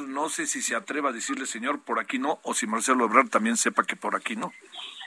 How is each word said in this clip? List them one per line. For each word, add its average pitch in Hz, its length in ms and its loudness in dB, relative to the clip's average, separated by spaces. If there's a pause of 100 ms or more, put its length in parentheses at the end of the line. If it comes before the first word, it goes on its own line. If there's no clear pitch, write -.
no 143 220 -2
sé 160 180 -4
si 131 140 -2
se 123 140 -2
atreva 135 340 -2
a - 20 2
decirle, 127 340 -4
"Señor, 127 380 -4
por 113 160 -2
aquí 127 180 -2
no", 143 260 -2
o 120 100 -4
si 117 120 0
Marcelo 113 400 2
Ebrard 113 240 8
también 113 280 2
sepa 113 260 4
que - 140 -4
por 104 180 -2
aquí 104 220 -4
no. - 160 -6 (540)